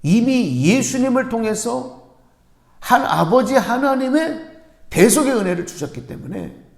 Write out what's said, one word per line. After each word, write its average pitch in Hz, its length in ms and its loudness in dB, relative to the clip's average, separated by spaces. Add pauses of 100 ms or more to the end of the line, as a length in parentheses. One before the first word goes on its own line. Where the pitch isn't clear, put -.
이미 208 640 2
예수님을 254 640 2
통해서 233 840 -6 (640)
한 143 280 0
아버지 202 480 2
하나님의 262 1080 -2 (280)
대속의 254 440 4
은혜를 180 320 -2
주셨기 139 400 -12
때문에 98 560 -14 (160)